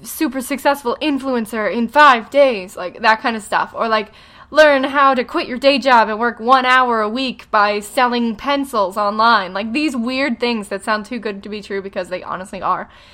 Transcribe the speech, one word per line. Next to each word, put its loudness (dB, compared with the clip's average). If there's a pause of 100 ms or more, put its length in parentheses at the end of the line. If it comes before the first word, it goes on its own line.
super -4
successful -2
influencer -2
in -2
five 4
days, 0
like, -10
that 2
kind -2
of -10
stuff. -2
Or, -2
like, -2 (400)
learn 6
how 2
to 0
quit -4
your -8
day 4
job 4
and -4
work -2
one 2
hour 4
a -2
week -6
by 2
selling 0
pencils -2
online. 2
Like, -6
these -2
weird -4
things -2
that -8
sound -4
too -10
good -10
to -14
be -10
true -8
because -8
they -8
honestly -10
are. -4 (240)